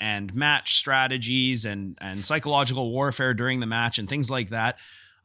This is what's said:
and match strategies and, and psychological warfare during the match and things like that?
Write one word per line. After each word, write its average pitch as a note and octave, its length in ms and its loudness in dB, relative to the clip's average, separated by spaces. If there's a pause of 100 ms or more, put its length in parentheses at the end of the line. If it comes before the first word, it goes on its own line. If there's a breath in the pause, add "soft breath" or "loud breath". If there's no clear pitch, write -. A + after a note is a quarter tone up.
and G2+ 340 -2
match C#3+ 400 2
strategies C3 880 2
and, G2+ 360 -6
and G2 240 -6
psychological C#3 640 0
warfare C3 420 0
during B2+ 280 0
the A#2 40 -2
match A#2 340 0
and G2+ 100 -6
things C#3 200 -2
like B2 200 -2
that? A2+ 280 -2 (480 loud breath)